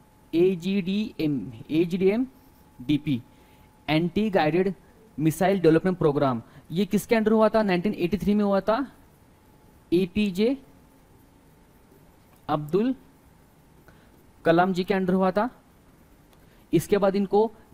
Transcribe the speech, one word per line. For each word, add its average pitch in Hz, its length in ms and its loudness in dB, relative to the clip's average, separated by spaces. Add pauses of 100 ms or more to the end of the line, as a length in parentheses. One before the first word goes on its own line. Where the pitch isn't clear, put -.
(340)
एजीडीएम, 185 1040 0 (320)
एजीडीएम 190 560 0 (520)
डीपी, 131 420 -2 (680)
एंटी 175 420 0
गाइडेड 180 440 0 (440)
missile 180 420 0
development 170 380 2
program। 139 440 0 (300)
ये 185 140 -2
किसके 214 300 -2
under 214 160 2
हुआ 220 180 4
था? 220 140 0
नाइनटीन 190 300 0
एटी 175 240 -2
थ्री 190 180 0
में 208 80 0
हुआ 196 180 0
था, 226 240 -2 (1040)
एपीजे 208 680 0 (1900)
अब्दुल 175 460 -2 (1500)
कलाम 175 280 4
जी 180 100 -2
के 202 100 -2
अंडर 190 200 0
हुआ 190 180 2
था। 214 180 -2 (1200)
इसके 175 240 0
बाद 190 180 0
इनको 202 240 0 (340)